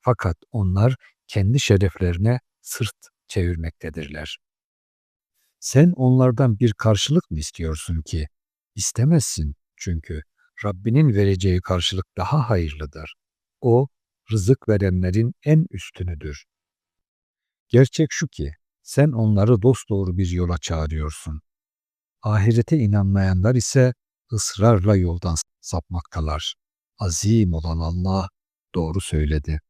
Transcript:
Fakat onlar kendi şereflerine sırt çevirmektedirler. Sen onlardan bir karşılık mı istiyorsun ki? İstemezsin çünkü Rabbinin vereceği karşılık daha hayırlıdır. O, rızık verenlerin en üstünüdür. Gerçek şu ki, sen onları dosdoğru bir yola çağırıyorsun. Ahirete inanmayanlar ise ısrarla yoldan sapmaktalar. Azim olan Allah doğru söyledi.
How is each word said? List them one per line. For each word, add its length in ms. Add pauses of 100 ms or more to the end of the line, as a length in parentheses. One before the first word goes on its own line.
Fakat 360 (140)
onlar 440 (320)
kendi 320
şereflerine 800 (220)
sırt 340 (320)
çevirmektedirler. 1080 (1200)
Sen 360
onlardan 640
bir 140
karşılık 580
mı 80
istiyorsun 600
ki? 260 (480)
İstemezsin 800 (200)
çünkü 460 (440)
Rabbinin 480
vereceği 480
karşılık 440 (120)
daha 320
hayırlıdır. 640 (480)
O, 260 (440)
rızık 380
verenlerin 640 (100)
en 260
üstünüdür. 760 (1200)
Gerçek 420
şu 160
ki, 260 (280)
sen 300
onları 500
dosdoğru 560
bir 120
yola 280
çağırıyorsun. 840 (800)
Ahirete 560
inanmayanlar 760
ise 380 (400)
ısrarla 640
yoldan 400 (260)
sapmaktalar. 920 (440)
Azim 540
olan 260
Allah 500 (460)
doğru 260
söyledi. 580 (100)